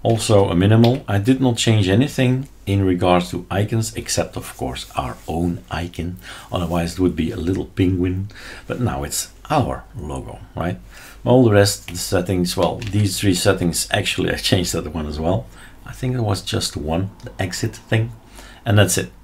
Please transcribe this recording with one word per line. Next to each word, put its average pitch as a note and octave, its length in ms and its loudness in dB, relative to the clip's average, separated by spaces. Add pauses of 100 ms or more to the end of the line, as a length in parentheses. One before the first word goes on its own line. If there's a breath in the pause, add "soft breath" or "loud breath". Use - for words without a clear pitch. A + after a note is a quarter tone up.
Also G#2+ 440 4
a F#2 80 0
minimal. A2+ 500 6
I G2+ 120 0
did C3 240 2
not B2 160 2
change G#2+ 320 2
anything B2+ 580 2 (180)
in G2 200 2
regards F2+ 460 2
to F2 180 -8
icons, G#2+ 460 -2
except - 420 -4
of - 180 -12
course B2+ 400 -10
our B2+ 220 -6 (100)
own E2+ 420 -2
icon. F2+ 480 -8 (340 loud breath)
Otherwise E2+ 420 -2
it - 60 -10
would F2 160 2
be D#2+ 160 -2
a - 40 -10
little F2 300 -2
penguin, F#2 640 0 (380 loud breath)
but - 120 -6
now D2 240 -2
it's - 280 -8 (180)
our G2 340 -2 (120)
logo, - 440 -10 (160)
right? E2 240 -4 (460 loud breath)
All B2 180 6
the A2+ 80 6
rest, G2+ 360 4
the F2 100 -10
settings, F2+ 580 0
well, E2+ 220 0
these G2+ 420 -2
three G2 140 4
settings, F2+ 580 0
actually F#2 400 -2
I E2 40 -2
changed - 380 0
that D#2+ 200 -6
one D#2 140 -4
as D2+ 120 -6
well. F#2 260 -2 (400 loud breath)
I - 60 -14
think B2+ 220 -4
there B2 100 -2
was G2+ 180 -2
just - 360 -4
one, E2 320 -2 (140)
the - 80 -16 (100)
exit G2+ 340 -6
thing, A2+ 360 -2 (540 loud breath)
and G#2 120 4
that's F#2+ 200 6
it. - 140 -4 (120)